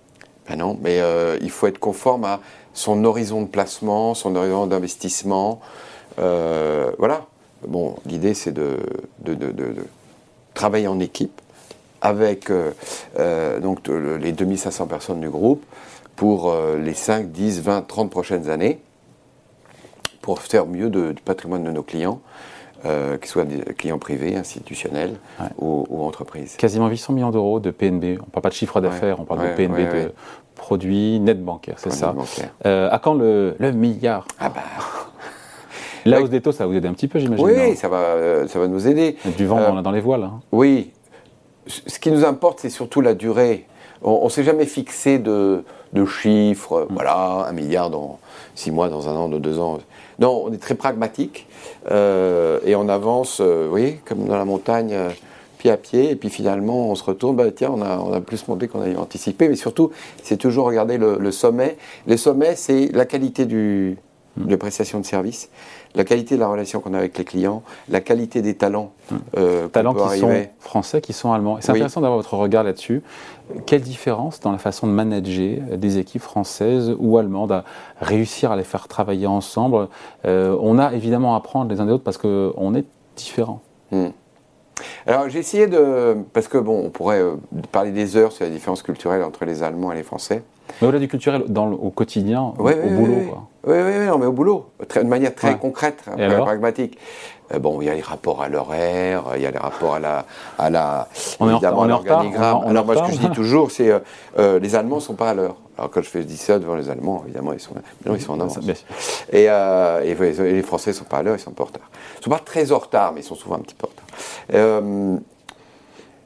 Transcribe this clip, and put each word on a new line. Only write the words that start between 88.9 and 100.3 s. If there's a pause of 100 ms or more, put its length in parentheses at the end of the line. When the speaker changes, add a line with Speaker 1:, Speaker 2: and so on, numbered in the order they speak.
Speaker 1:
entre
les
Allemands
et
les
Français. (380)
Speaker 2:
Mais
au-delà
du
culturel,
dans
le,
au
quotidien,
Speaker 1:
Oui,
Speaker 2:
au,
Speaker 1:
oui,
Speaker 2:
au
boulot,
Speaker 1:
oui,
oui.
Speaker 2:
quoi. (240)
Speaker 1:
Oui,
oui,
oui,
non,
mais
au
boulot, (160)
très,
de
manière
très
Speaker 2:
Ouais.
Speaker 1:
concrète,
hein,
Speaker 2:
Et
alors ?
Speaker 1:
pragmatique. (540)
Euh,
bon,
il
y
a
les
rapports
à
l'horaire, (120)
il
y
a
les
rapports
à
la, (320)